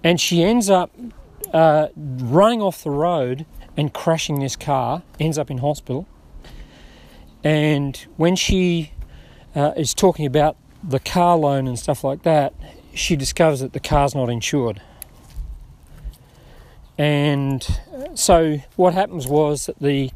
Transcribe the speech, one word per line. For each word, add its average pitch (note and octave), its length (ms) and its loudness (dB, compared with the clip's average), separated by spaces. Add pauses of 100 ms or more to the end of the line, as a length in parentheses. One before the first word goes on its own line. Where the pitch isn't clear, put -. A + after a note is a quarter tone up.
and E3+ 200 2
she E3+ 220 2
ends G#3+ 260 2
up, F3+ 220 2 (600)
uh, D#3 440 4
running D3+ 640 2
off F#3+ 240 -4
the D#3 40 -4
road C#3+ 560 -2 (320)
and C#3+ 160 -2
crashing D#3+ 460 -2
this C3+ 160 -4
car, C3+ 480 -2 (160)
ends D3+ 180 -2
up D3 140 -6
in C3 60 -6
hospital. C#3 500 -4 (1400)
And D3+ 540 0 (180)
when F3 220 2
she, F3 560 0 (600)
uh, D3 220 0
is D3+ 180 -2
talking E3+ 320 2
about D3 300 2 (260)
the C3+ 180 -2
car F3 360 2
loan C#3 320 0
and B2 100 -4
stuff - 240 -4
like C#3 220 -4
that, D3+ 300 2 (400)
she - 240 -2
discovers C#3 420 0
that C3 140 -8
the B2+ 80 -8
car's C#3+ 340 0
not B2+ 140 -2
insured. A#2 520 -2 (2250)
And C#3+ 680 0 (460)
so E3 460 4 (180)
what F3+ 160 4
happens F3+ 340 -4
was D3 380 0
that - 140 -10
the C#3 360 -2